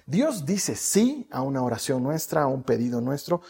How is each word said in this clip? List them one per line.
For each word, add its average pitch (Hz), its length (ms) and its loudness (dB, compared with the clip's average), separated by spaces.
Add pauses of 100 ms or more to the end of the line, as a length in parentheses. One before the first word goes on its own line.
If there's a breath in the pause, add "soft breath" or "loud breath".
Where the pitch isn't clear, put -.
Dios 208 400 0
dice 165 300 -2
sí 247 560 2
a 131 100 -2
una 135 200 0
oración 127 420 0
nuestra, 156 380 0
a 143 60 4
un 131 160 -2
pedido 120 380 0
nuestro, 143 480 -2